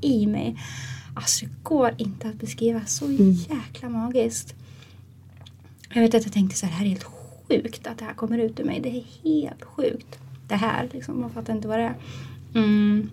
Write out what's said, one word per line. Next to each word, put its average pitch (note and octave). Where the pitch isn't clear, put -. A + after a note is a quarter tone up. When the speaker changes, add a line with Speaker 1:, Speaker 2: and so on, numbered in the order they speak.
Speaker 1:
i A#3
mig. G#3+
Alltså, -
det -
går C4
inte G3+
att G#3+
beskriva. A3+
Så -
Speaker 2:
Mm. C4
Speaker 1:
jäkla A3+
magiskt. A#3
Jag A#3
vet A3+
att A3
jag G3+
tänkte G3
så G3
här, E3
"Det E3
här G3+
är G#3
helt F#3
sjukt -
att A3+
det A3+
här A3
kommer A3+
ut A3
ur D4+
mig. -
Det B3+
är A#3+
helt D4+
sjukt. -
Det G#3
här, A3+
liksom, B3+
man A#3+
fattar A3+
inte G#3+
vad A3
det A#3
är." A#3
Mm. G#3